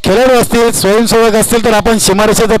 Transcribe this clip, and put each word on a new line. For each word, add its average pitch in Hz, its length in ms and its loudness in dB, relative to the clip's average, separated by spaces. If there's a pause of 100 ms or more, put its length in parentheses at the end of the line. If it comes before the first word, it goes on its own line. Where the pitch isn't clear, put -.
खेळाडू 254 300 0
असतील, 233 380 0
स्वयंसेवक 220 640 0
असतील, 220 320 -2
तर 226 80 0
आपण 214 240 0
सीमारेषेचा 214 640 0